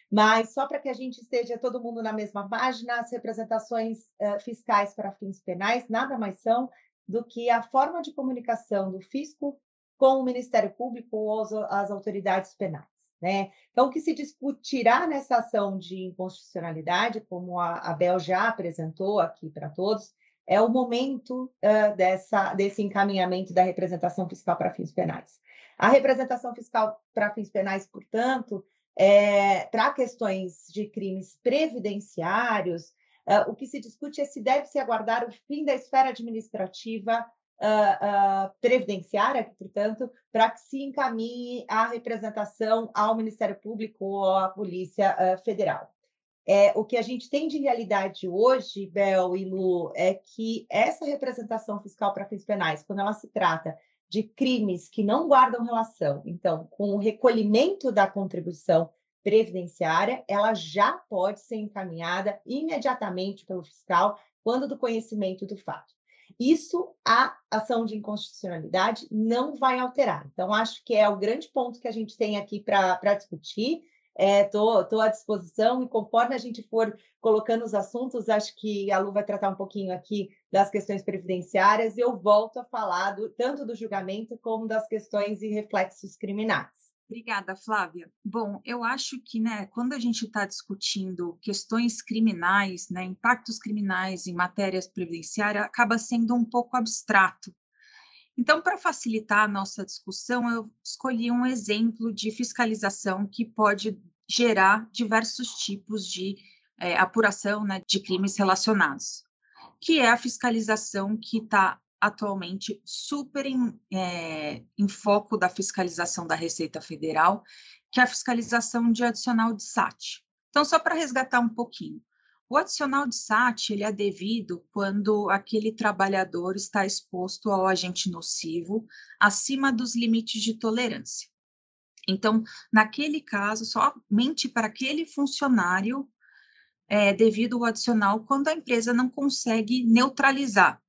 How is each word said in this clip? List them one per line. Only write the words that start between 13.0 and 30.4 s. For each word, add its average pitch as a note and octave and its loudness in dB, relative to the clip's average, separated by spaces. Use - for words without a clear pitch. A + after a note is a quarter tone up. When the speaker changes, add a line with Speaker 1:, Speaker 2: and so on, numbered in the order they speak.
Speaker 1:
né? G3 -2
Então, C4 4
o - -10
que D#4 -6
se D#4+ -2
discutirá C4+ 0
nessa C#4 0
ação G3+ -2
de F#3 -10
inconstitucionalidade, F3+ -4
como F3+ -6
a, E3+ 0
a E3+ -6
Bel F3+ 2
já F#3 0
apresentou F3 -2
aqui E3 -4
pra D3+ -10
todos, G3 -2
é G3+ 4
o A3+ 6
momento, B3+ -2
eh, G#3 4
dessa, F#3+ 0
desse G3 -2
encaminhamento F#3+ 0
da F#3 6
representação F3+ -2
fiscal F3 -4
para F3+ -2
fins - -8
penais. - -6
A G#3+ 6
representação B3+ 4
fiscal A3 -2
para G#3 0
fins G#3+ -8
penais, G3 -2
portanto, A#3 -4
é, G3+ 6
pra A3+ 2
questões F#3+ -4